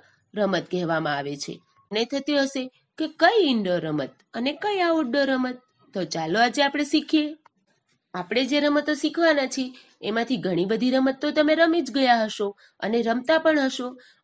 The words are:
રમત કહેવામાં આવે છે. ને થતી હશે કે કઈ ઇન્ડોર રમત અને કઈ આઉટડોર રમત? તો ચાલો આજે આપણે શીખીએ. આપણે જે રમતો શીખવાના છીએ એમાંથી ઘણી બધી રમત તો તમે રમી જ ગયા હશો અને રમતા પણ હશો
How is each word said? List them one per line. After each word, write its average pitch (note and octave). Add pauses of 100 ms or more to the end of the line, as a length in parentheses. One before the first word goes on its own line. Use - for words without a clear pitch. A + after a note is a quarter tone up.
(360)
રમત F#3+
કહેવામાં D#3+
આવે C#3+
છે. - (320)
ને A3
થતી C#4
હશે C4+ (320)
કે D#4+
કઈ F#4+
ઇન્ડોર G#3
રમત D3+ (220)
અને B3
કઈ G4+
આઉટડોર D4
રમત? B3+ (320)
તો F#3
ચાલો E3
આજે B3
આપણે C#4+
શીખીએ. D4+ (800)
આપણે G3+
જે C#4+
રમતો D4
શીખવાના D4+
છીએ C4 (300)
એમાંથી A#3
ઘણી E3+
બધી A3+
રમત C4
તો D4
તમે D4+
રમી E4
જ C4
ગયા A#3+
હશો G#3 (240)
અને A#3
રમતા B3
પણ D#4+
હશો B3+ (260)